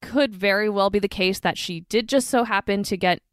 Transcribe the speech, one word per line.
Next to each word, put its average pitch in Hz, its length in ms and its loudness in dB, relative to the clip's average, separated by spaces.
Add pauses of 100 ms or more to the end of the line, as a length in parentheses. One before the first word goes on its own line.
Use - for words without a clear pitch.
could 262 340 0
very 202 340 2
well 202 200 2
be 202 80 2
the 202 100 0
case 185 340 0
that 170 140 0
she 170 260 -8
did 226 280 0
just 262 200 2
so 240 160 2
happen 202 380 -2
to 196 140 -4
get 175 220 0 (140)